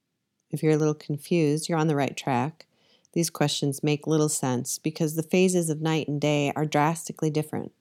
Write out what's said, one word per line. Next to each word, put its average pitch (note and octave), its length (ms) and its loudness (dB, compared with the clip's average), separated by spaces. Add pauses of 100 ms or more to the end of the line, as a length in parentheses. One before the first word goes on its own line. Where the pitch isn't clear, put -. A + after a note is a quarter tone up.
(520)
If D3 100 -6
you're D#3 120 4
a D3+ 40 4
little D3+ 160 2
confused, D3+ 720 0
you're E3+ 120 0
on D#3 80 2
the D3+ 80 2
right C#3 200 0
track. C3+ 520 -2 (460)
These E3 180 0
questions D3 500 -2
make D3 240 0
little D3+ 240 2
sense B2+ 480 -2
because D#3 380 -2
the D#3+ 80 -2
phases F3+ 480 2
of D3+ 100 -4
night D#3+ 260 0
and C#3+ 140 -2
day D3 340 2
are D3+ 120 0
drastically D#3 640 0
different. D3+ 500 -4